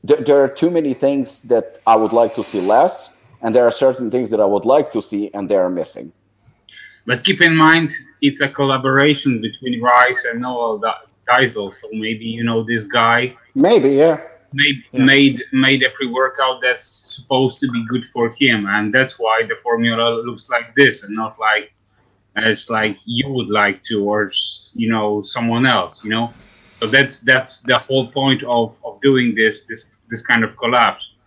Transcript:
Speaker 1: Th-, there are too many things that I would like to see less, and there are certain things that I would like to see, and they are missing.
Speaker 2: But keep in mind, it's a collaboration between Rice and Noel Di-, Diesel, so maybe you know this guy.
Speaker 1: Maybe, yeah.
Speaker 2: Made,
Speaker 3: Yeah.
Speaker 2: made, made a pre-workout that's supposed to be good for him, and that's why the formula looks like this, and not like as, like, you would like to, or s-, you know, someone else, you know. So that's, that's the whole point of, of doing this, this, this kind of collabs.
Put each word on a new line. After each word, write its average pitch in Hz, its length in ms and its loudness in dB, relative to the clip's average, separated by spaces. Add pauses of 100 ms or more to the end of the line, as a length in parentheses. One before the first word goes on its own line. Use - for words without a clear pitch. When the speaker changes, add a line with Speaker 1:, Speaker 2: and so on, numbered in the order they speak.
Speaker 1:
Th-, 151 140 2
there 139 240 4
are 135 60 2
too 165 200 -2
many 156 240 -2
things 139 500 -2
that 117 440 -2
I 113 80 6
would 110 180 0
like 117 220 2
to 110 80 -6
see 104 160 -6
less, 120 640 0 (180)
and 113 140 -4
there 123 100 6
are 113 60 4
certain 127 400 0
things 120 200 -2
that 107 100 0
I 104 40 4
would 101 200 0
like 147 260 2
to 107 100 -4
see, 101 320 -8
and 98 160 -8
they 101 60 2
are 92 140 2
missing. 82 420 -8 (960)
Speaker 2:
But - 160 -4
keep 185 180 0
in 165 140 4
mind, 160 360 4 (320)
it's 139 180 0
a 139 80 0
collaboration 135 920 0
between 117 420 -6
Rice 123 440 2
and 117 160 -6
Noel 120 380 -4
Di-, - 580 -2
Diesel, 110 320 0
so - 240 -12
maybe 110 320 -8
you 117 180 -6
know 117 200 0
this 110 220 -4
guy. 117 500 2 (180)
Speaker 1:
Maybe, 175 360 4
yeah. 147 320 4 (320)
Speaker 2:
Made, 139 380 -2
Speaker 3:
Yeah. 131 140 2
Speaker 2:
made, 135 460 4
made 135 320 2
a 127 80 0
pre-workout 131 720 -2
that's 123 220 -2 (320)
supposed 127 440 -2
to 135 100 -2
be 117 180 -4
good 120 180 -4
for 117 340 -4
him, 113 260 2
and 104 260 -2
that's 127 280 0
why 113 280 0
the 113 100 -6
formula 117 680 -2
looks 117 240 -12
like 117 260 -6
this, 131 280 2
and 101 120 -10
not 110 240 -8
like 107 320 -2 (640)
as, 110 360 -2
like, 107 340 -4
you 120 240 -4
would 117 200 -6
like 104 340 -2
to, 104 200 -4
or 104 220 -2
s-, - 480 -8
you 113 160 -4
know, 107 320 -2
someone 117 460 -2
else, 98 360 -2
you 107 60 -10
know. 117 240 -4 (460)
So 113 80 -4
that's, 135 320 0
that's 131 420 0
the 127 160 0
whole 131 300 -2
point 135 360 -2
of, 120 400 -2
of - 180 -14
doing 127 340 2
this, 110 300 0
this, - 260 -16 (180)
this 117 160 -10
kind 117 180 2
of 107 120 -6
collabs. 120 480 0 (240)